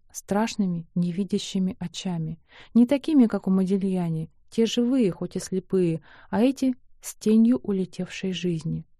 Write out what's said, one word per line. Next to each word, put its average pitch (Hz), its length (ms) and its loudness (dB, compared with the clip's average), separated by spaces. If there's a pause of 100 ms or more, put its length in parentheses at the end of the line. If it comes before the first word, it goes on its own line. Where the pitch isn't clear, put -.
(120)
страшными, 196 840 -2
невидящими 185 840 -2
очами. 165 600 -8 (340)
Не 240 140 6
такими, 277 400 4
как 202 200 -2
у 190 40 2
Модильяни, 185 800 0 (180)
те 226 160 2
живые, 240 460 2
хоть - 240 -8
и 190 40 -4
слепые, 180 640 -2 (300)
а 196 100 0
эти — 262 340 2 (260)
с - 120 -14
тенью 226 460 4
улетевшей 190 760 -6
жизни. 165 540 -4 (120)